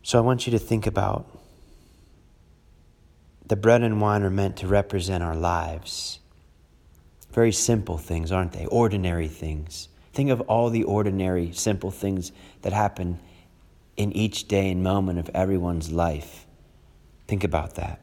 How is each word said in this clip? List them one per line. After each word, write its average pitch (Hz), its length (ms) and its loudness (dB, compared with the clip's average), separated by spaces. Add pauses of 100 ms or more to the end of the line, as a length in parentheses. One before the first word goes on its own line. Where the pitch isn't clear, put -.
So - 160 2
I - 20 8
want 123 260 2
you 123 40 -2
to 117 80 2
think 110 280 0
about 101 400 -2 (2250)
the 107 100 2
bread 117 260 6
and 110 200 2
wine 104 200 2
are 95 60 2
meant 95 300 0
to 92 100 -6
represent 95 540 0
our 82 120 -2
lives. 82 840 -4 (1120)
Very 113 200 4
simple 95 440 0
things, 80 340 -4
aren't 92 220 0
they? - 140 -10
Ordinary 92 600 2
things. 78 600 -10 (240)
Think 139 160 0
of 120 140 2
all 117 260 2
the 117 160 0
ordinary, 92 680 0
simple 98 380 -2
things 95 420 -4 (300)
that 98 120 -4
happen 92 440 -2 (760)
in 104 160 -2
each 107 340 -2
day 98 240 2
and 92 120 0
moment 92 360 0
of 80 140 -6
everyone's 87 580 0
life. 80 560 -2 (800)
Think 98 160 -2
about 80 340 -2
that. 90 260 -8